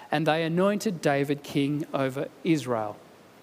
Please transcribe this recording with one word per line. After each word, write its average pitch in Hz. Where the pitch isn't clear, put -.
and 156
they 156
anointed 180
David 143
king 147
over 135
Israel." 123